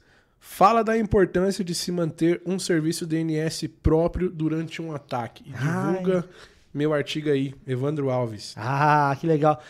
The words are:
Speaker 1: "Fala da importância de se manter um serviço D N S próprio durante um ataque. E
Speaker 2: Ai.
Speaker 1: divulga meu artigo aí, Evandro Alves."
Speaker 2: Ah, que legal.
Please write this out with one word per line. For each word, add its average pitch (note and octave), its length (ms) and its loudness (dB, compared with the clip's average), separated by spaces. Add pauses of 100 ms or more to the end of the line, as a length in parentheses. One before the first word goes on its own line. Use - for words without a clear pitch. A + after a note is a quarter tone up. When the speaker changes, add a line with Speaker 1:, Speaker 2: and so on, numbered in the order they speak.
(400)
Speaker 1:
"Fala A3 440 4
da A3+ 140 0
importância G3 680 2
de F3 120 -4
se - 160 -6
manter E3+ 540 0
um F#3+ 140 -2
serviço E3 460 -2
D D#3+ 140 -2
N D#3+ 160 -2
S D#3 320 -4
próprio E3+ 600 2
durante D#3+ 520 -4
um E3 120 -8
ataque. B2 520 -8
E C#3 100 -18
Speaker 2:
Ai. D#3 360 -2
Speaker 1:
divulga F3+ 340 0 (480)
meu D3+ 200 0
artigo D3+ 360 -2
aí, C#3 240 0 (120)
Evandro C3+ 460 -2
Alves." A#2 460 -4
Speaker 2:
Ah, C#3 640 2
que - 60 -8
legal. D#3 340 2 (100)